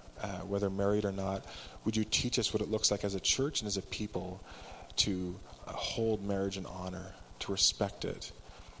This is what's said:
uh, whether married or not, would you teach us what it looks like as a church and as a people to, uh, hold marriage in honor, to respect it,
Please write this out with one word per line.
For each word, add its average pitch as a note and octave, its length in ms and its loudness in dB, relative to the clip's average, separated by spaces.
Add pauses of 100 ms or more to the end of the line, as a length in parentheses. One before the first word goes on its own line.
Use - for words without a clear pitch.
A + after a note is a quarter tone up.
(220)
uh, G2 180 -2
whether G2 300 2
married G2+ 360 4
or G2 60 2
not, G2 340 0 (400)
would A2+ 100 2
you A2 80 6
teach - 360 2
us - 140 2
what G#2 80 4
it - 80 -2
looks G#2+ 220 4
like G2+ 120 2
as G2 120 2
a F#2+ 40 0
church - 420 2
and A2 60 -2
as G2 100 0
a F#2+ 40 0
people F#2 640 -4 (540)
to, F#2 420 2 (280)
uh, - 60 -8
hold A2+ 500 0
marriage G2 340 2
in F#2 80 -4
honor, F#2 480 -6 (260)
to - 120 -2
respect - 520 2
it, - 280 -4 (500)